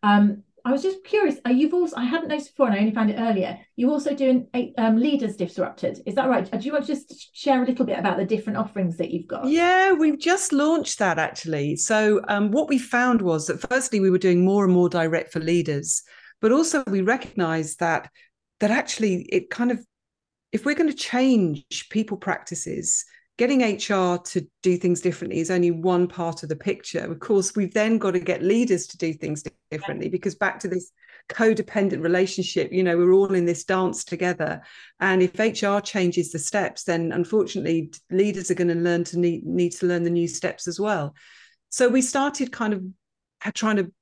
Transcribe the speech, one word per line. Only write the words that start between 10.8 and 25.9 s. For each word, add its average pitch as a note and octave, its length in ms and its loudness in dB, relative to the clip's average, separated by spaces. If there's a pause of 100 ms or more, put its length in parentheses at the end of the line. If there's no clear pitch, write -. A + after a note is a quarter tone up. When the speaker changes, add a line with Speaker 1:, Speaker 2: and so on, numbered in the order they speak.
Speaker 2:
that, F3 220 0
actually. D3+ 560 -2
So, G#3+ 520 2
um, G#3 220 0
what D4 200 0
we C4+ 100 2
found B3 420 0
was D#3+ 240 0
that - 240 -4
firstly, B3+ 300 0
we F#3+ 100 4
were F#3 80 4
doing F3+ 260 4
more G3 220 4
and F#3 80 6
more F3 160 6
direct E3 420 0
for E3+ 80 -4
leaders. D#3+ 600 -2 (400)
But A3 100 4
also D#4 360 2
we G3 140 0
recognize F3 760 -2
that, E3 340 -2 (480)
that G#3 120 2
actually G#3+ 600 -2
it F3+ 180 0
kind A#3+ 220 0
of, A#3+ 140 -4 (640)
if G#3+ 140 -2
we're D4 100 0
gonna D#4 180 2
change A3+ 960 0
people G#3+ 280 -2
practices, - 880 -4 (320)
getting B3+ 240 2
H G#3 300 0
R F3+ 260 2
to F3 300 -6 (160)
do F3+ 140 4
things F3 240 0
differently - 380 -4
is E3 120 -2
only F3 200 2
one F3 360 2